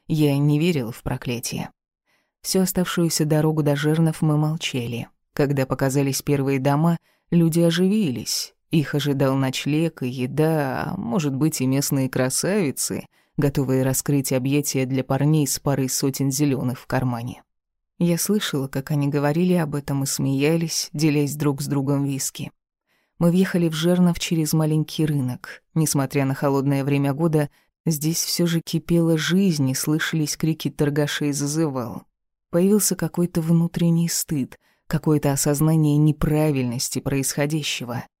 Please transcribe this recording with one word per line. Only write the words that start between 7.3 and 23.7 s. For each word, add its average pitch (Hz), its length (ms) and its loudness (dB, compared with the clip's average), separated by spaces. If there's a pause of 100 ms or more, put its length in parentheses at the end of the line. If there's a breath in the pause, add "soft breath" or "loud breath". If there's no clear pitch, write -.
люди 170 300 4
оживились. 170 920 0 (160)
Их 156 240 0
ожидал 139 420 0
ночлег 143 680 -2
и 127 60 -4
еда, 135 840 -2
а - 40 -6
может 202 380 -2
быть, 151 260 -2
и 131 60 0
местные 135 420 0
красавицы, 131 1000 -2 (300)
готовые 135 460 0
раскрыть 135 500 0
объятия 135 540 0
для 131 180 -2
парней 143 420 2
с - 120 -4
парой 135 320 -2
сотен 139 400 -2
зелёных 131 500 -2
в - 60 -20
кармане. 123 560 -4 (560)
Я 175 180 2
слышала, 165 520 -2
как 135 240 -6
они 143 160 2
говорили 147 460 2
об 156 200 0
этом 139 300 -2
и - 20 -2
смеялись, 143 840 0
делясь 147 440 0
друг 147 240 -2
с 139 60 -6
другом 139 380 0
виски. 139 460 -6 (680)
Мы 170 140 4
въехали 180 360 2
в 160 60 -2